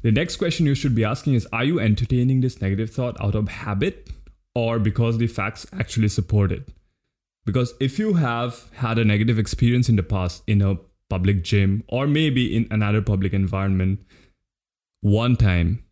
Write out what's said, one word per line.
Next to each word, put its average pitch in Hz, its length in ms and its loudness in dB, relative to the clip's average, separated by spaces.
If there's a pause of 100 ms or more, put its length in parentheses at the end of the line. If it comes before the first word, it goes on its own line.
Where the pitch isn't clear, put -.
The 117 100 2
next 156 240 0
question 170 280 0
you 139 100 2
should 135 200 -2
be 147 100 2
asking 123 300 -2
is, 113 180 0
are 113 120 -4
you 151 160 0
entertaining 123 600 2
this 127 220 -2
negative 98 280 -2
thought 123 300 -6
out 101 140 -2
of 107 140 -2
habit 107 600 -6 (460)
or 117 240 0
because 113 400 0
the 117 80 0
facts 107 460 -6
actually 107 360 -2
support 101 440 0
it? - 160 -10 (760)
Because 120 360 -2
if 135 180 -2
you 214 160 0
have 120 600 -2
had 113 240 -2
a 113 60 2
negative 107 340 2
experience 120 500 2
in 117 80 4
the 95 60 2
past 92 440 -4
in 101 160 2
a 98 160 2 (320)
public 95 320 0
gym 98 460 2
or 131 180 -2
maybe 143 500 0
in 113 140 0
another 107 320 0
public 95 300 0
environment 95 680 0 (1000)
one 110 360 2
time 90 560 2